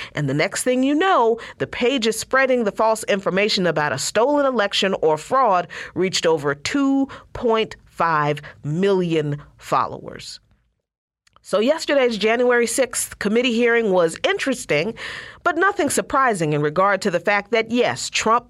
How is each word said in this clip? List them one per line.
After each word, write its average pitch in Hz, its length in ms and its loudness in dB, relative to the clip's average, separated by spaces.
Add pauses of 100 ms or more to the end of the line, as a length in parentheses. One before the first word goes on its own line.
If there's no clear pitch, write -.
(140)
And 147 160 -2
the 135 60 0
next 165 260 -2
thing 254 220 0
you 277 100 2
know, 294 460 2 (180)
the 135 80 -4
pages 240 300 -2 (240)
spreading 254 460 0
the 202 80 -2
false 220 320 0
information 196 600 0
about 151 280 0
a 135 40 -4
stolen 277 480 2
election 202 560 0
or 156 160 2
fraud 196 480 0 (280)
reached 180 320 -2
over 147 280 2
two 269 540 0 (240)
point 220 540 -2
five 151 560 0 (240)
million 160 760 0 (160)
followers. - 840 -6 (1000)
So - 180 -2
yesterday's 262 580 2
January 233 480 2
sixth - 540 -4
committee 233 340 0
hearing 233 380 2
was 170 320 2
interesting, 233 720 -2 (480)
but 339 160 0
nothing 381 320 2
surprising 202 640 0
in 147 100 0
regard 190 400 2
to 202 80 0
the 170 80 0
fact 202 320 -2
that, 226 180 0
yes, 220 400 -2
Trump 233 400 0